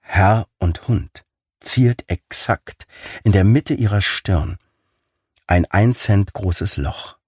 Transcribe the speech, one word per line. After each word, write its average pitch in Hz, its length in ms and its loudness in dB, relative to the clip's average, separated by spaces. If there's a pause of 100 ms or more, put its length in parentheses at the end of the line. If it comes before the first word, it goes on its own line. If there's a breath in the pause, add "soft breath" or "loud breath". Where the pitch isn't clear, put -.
Herr 101 460 0 (120)
und 87 300 -4
Hund - 360 -4 (360)
ziert 123 480 0
exakt - 800 -4 (360 loud breath)
in 101 100 4
der 95 120 4
Mitte 135 300 4
ihrer 101 260 0
Stirn 90 560 -2 (960)
ein 87 180 2
ein 113 260 2
Cent 101 380 0
großes 95 440 -4
Loch. - 500 -8